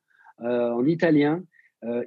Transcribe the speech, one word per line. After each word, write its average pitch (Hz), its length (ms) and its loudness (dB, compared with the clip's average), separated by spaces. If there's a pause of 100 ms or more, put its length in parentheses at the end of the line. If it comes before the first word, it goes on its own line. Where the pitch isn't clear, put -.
(420)
euh, 120 280 -2
en 120 160 0
italien. 160 560 2 (420)
Euh, 120 220 -6